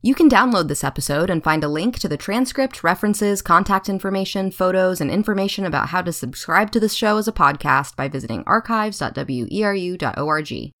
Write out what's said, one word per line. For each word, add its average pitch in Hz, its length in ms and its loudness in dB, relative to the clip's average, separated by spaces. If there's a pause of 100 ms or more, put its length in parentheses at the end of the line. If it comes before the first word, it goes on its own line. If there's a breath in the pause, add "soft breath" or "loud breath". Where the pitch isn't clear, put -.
You 269 140 2
can 320 140 6
download 214 400 4
this 143 160 -4
episode 147 440 0
and 165 140 0
find 156 180 2
a 151 60 0
link 165 320 -2
to - 80 -4
the 147 100 -4
transcript, 254 680 -4
references, 202 560 0
contact 190 480 2
information, 190 600 -2
photos, 185 520 2
and 143 100 0
information 196 540 0
about 156 240 -2
how 180 120 -2
to 170 120 -4
subscribe 170 580 0
to 226 80 0
this 208 140 0
show 214 240 2
as 214 100 0
a 220 60 -2
podcast 143 640 2
by 139 100 -4
visiting 113 400 -6
archives 214 520 0
dot - 140 -4
W 135 380 -4
E 202 100 -2
R 202 140 2
U 180 220 -4
dot 139 200 -4
O 151 120 -2
R 156 120 0
G. 143 400 -10